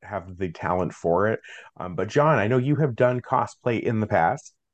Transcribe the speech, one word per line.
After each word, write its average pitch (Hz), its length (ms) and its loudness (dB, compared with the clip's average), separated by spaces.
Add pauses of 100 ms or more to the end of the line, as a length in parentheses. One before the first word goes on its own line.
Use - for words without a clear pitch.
have 95 340 -10
the 87 160 -6
talent 87 420 -2
for 87 340 0
it. 113 120 -2 (380)
Um, 90 180 -10
but 92 120 -4
John, 147 320 4
I 101 80 2
know 127 100 2
you 135 200 0
have 139 180 0
done 123 260 2
cosplay 117 600 -2
in 110 180 0
the 107 80 0
past. 101 460 0 (200)